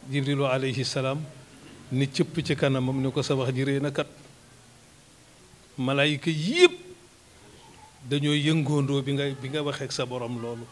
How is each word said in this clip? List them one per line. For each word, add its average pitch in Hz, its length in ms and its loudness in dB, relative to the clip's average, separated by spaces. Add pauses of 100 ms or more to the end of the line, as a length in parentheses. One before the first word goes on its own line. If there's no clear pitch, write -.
Jibrilu 139 360 2
alayhi 131 400 0
salaam 135 360 -2 (680)
ni 135 160 2
cëpp 170 380 -2
ci 147 100 0
kanamam 135 460 0
ni 135 100 0
ko, 147 100 -2
sa 139 140 0
wax 131 180 0
ji 127 100 0
réy 139 160 2
na 143 120 -2
kat. 143 160 -2 (1700)
Malaayika 139 540 2
yépp 233 420 6 (1400)
dañoo 147 240 2
yëngoondoo 147 680 2
bi 139 100 -2
nga, 139 160 0
bi 131 200 -8
nga 151 140 -2
waxee 143 220 -4
ak - 60 -8
sa 131 140 -2
borom 120 360 -6
loolu. 117 300 -8